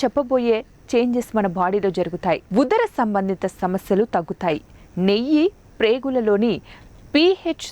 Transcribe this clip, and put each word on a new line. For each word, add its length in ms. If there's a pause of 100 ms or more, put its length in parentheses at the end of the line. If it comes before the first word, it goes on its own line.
చెప్పబోయే 560 (340)
చేంజెస్ 440
మన 100 (120)
బాడీలో 300 (100)
జరుగుతాయి. 420 (200)
ఉదర 220 (160)
సంబంధిత 480 (160)
సమస్యలు 420 (120)
తగ్గుతాయి. 440 (480)
నెయ్యి 360 (360)
ప్రేగులలోని 720 (640)
పీహెచ్ 580